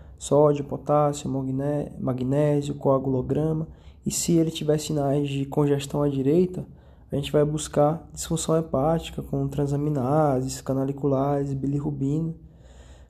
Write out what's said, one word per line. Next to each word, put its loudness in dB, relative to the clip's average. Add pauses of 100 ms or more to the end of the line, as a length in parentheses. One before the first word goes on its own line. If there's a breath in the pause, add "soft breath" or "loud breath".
(200 loud breath)
sódio, 4
potássio, 0
magne-, -4
magnésio, 0
coagulograma. 0 (380 soft breath)
E -4
se 0
ele 4
tiver 0
sinais 0
de -2
congestão 0
à 4
direita, 0 (440 soft breath)
a -2
gente -4
vai 4
buscar 0
disfunção -2
hepática 0
com -2
transaminases, 0
canaliculases, 0
bilirrubina, -2 (760 soft breath)